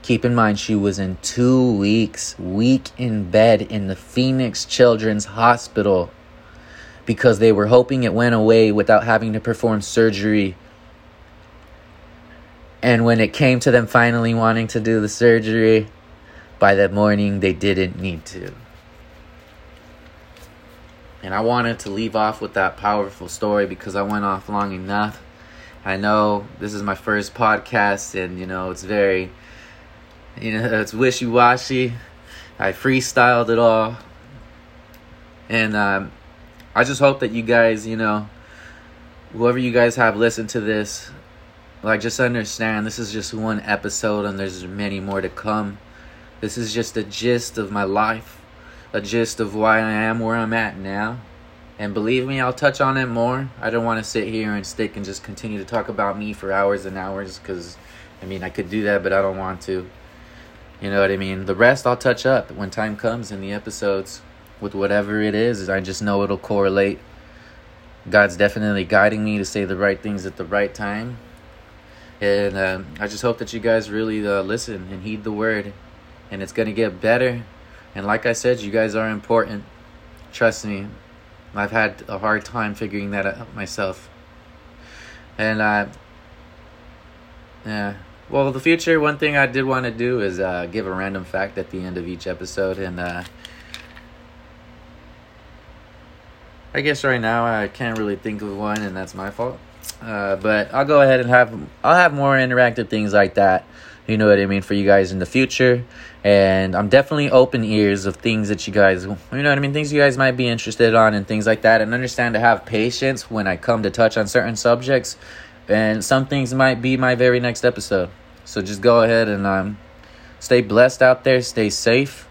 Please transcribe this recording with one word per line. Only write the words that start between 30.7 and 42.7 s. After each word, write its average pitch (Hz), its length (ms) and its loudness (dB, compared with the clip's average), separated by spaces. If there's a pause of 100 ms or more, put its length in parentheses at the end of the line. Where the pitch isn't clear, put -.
it's 104 120 -6
wishy-washy. 123 1000 2 (680)
I 98 140 0
freestyled 123 760 2
it 117 80 4
all. 113 400 4 (1500)
And, 110 260 0
um, 101 360 0 (640)
I 104 80 6
just 135 160 -2
hope 139 220 4
that 117 100 -2
you 117 100 -4
guys, 113 460 4
you 113 100 -6
know, 107 320 -2 (1000)
whoever 120 260 0
you 123 140 -2
guys 120 240 2
have 113 220 2
listened 113 320 0
to 113 120 -4
this, 107 480 -6 (760)
like, 107 180 0
just 117 180 -6
understand 110 640 -2